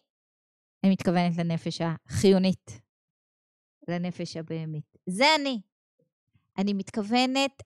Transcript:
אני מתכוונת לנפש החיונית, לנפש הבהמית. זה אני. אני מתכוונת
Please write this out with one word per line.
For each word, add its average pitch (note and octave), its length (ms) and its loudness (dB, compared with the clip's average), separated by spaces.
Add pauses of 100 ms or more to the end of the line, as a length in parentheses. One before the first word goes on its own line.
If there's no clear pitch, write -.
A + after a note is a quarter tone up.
(840)
אני G3 80 6
מתכוונת F3 460 0
לנפש E3 440 -4
החיונית, F#3 880 2 (1160)
לנפש F3 500 -6
הבהמית. D#3+ 600 -10 (120)
זה G3 160 2 (100)
אני. C4+ 260 -2 (960)
אני G3+ 160 0
מתכוונת B3 920 -2